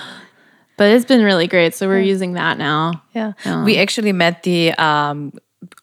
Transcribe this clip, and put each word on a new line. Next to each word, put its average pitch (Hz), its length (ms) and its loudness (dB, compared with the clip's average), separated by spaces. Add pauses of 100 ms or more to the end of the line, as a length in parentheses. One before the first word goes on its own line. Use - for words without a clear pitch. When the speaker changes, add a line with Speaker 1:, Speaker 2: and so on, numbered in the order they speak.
(760)
Speaker 1:
But 208 140 4
it's 240 140 4
been 247 180 4
really 185 240 2
great. 170 280 2
So 196 120 -4
we're 190 120 2
Speaker 2:
Yeah. 190 60 2
Speaker 1:
using 190 280 -2
that 165 260 -4
now. 156 420 -2 (120)
Speaker 2:
Yeah. 214 200 -6 (120)
Speaker 1:
Um, 170 200 -2
Speaker 2:
We 208 120 2
actually 202 340 -2
met 175 320 0
the, 170 300 2
um, 147 600 -2 (500)